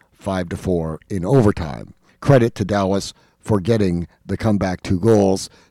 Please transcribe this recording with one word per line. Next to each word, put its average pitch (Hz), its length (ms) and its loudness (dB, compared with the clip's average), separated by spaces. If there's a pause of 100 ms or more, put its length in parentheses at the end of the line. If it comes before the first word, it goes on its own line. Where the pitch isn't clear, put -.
(120)
five 92 380 -6
to 92 80 -6
four 80 420 -4 (100)
in 92 160 -6
overtime. 92 680 0 (240)
Credit 117 340 4
to - 100 -6
Dallas 98 520 -2 (240)
for 104 200 -2
getting 90 480 0 (160)
the 95 140 -6
comeback 98 460 -2
two 92 160 -2
goals 101 500 2 (220)